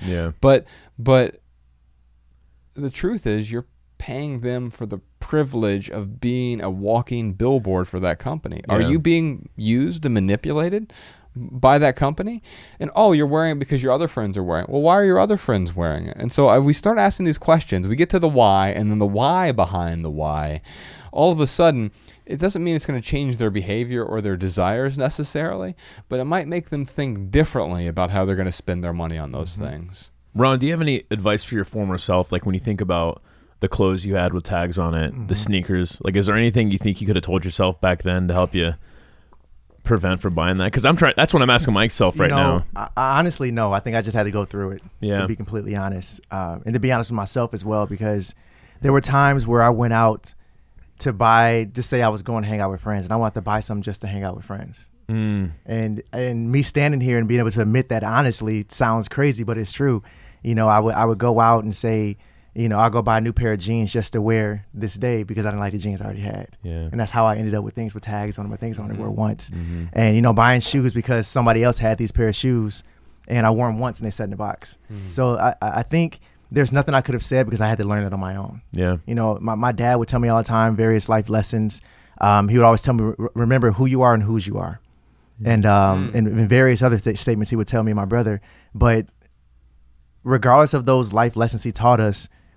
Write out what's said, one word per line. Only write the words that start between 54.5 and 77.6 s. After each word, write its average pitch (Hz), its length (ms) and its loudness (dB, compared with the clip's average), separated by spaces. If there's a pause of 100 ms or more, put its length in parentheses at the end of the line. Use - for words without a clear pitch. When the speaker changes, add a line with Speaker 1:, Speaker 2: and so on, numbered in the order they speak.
Speaker 1:
Mm. 107 420 -2 (160)
Speaker 3:
And, 110 360 -6 (100)
and 117 380 -4
me 139 120 0
standing 143 380 0
here 123 180 2
and 113 100 0
being 120 120 2
able 113 100 0
to 113 100 -2
admit 113 300 2
that 113 140 -2
honestly 110 640 -2
sounds 113 400 0
crazy, 135 360 0
but 113 140 -4
it's 104 140 -6
true. 131 300 0 (400)
You 117 120 -2
know, 110 140 4
I 107 120 6
would, 110 140 0
I 113 100 2
would 113 140 2
go 117 220 2
out 113 240 4
and 107 100 -6
say, 107 420 -2 (380)
you 117 140 -2
know, 104 100 0
"I'll 113 120 6
go 117 100 0
buy 113 160 2
a 113 40 2
new 117 120 -2
pair 117 220 0
of 98 60 -4
jeans 107 300 -2
just 113 220 -4
to 113 80 -2
wear 107 540 0
this 104 200 -8
day 113 280 -2
because 104 240 -6
I 104 40 -2
didn't 101 100 -4
like 98 120 -4
the 104 60 -6
jeans 98 240 -6
I - 20 -10
already 101 160 -10
had." 101 280 -10 (140)
Speaker 1:
Yeah. 82 300 -8
Speaker 3:
And 117 80 -4
that's 107 100 -4
how 117 140 0
I 107 120 2
ended 107 180 -4
up 104 100 -2
with 104 100 -10
things 110 200 -8
with 107 80 -14
tags 104 340 -8
on 104 80 -10
them, 104 80 -10
or 104 60 -10
things 113 200 -10
I 107 40 -10
only 107 140 -8
wore 107 120 -8
Speaker 2:
Mm-hmm. 104 120 -6
Speaker 3:
once. 107 300 -4
Speaker 1:
Mm-hmm. 85 340 -8 (100)
Speaker 3:
And, 110 220 4
you 117 60 4
know, 117 120 6
buying 120 260 4
shoes 127 320 0
because 117 340 0
somebody 117 380 2
else 123 140 2
had 113 180 0
these 110 160 -4
pair 113 160 2
of 104 80 0
shoes 117 460 -2 (440)
and 117 200 2
I 110 40 6
wore 117 180 2
'em 110 100 -4
once 120 220 -4
and 113 60 -8
they 104 40 -6
sat 107 140 -6
in 98 60 -6
the 101 60 -10
box. - 400 -8 (160)
Speaker 2:
Mm-hmm. 98 160 -14
Speaker 3:
So 120 300 0
I, - 240 2
I, 104 160 -2
I 117 40 -2
think 165 380 -2 (300)
there's 127 240 2
nothing 143 200 0
I 131 60 4
could 123 140 -4
have 113 100 -4
said 131 220 2
because 107 160 -2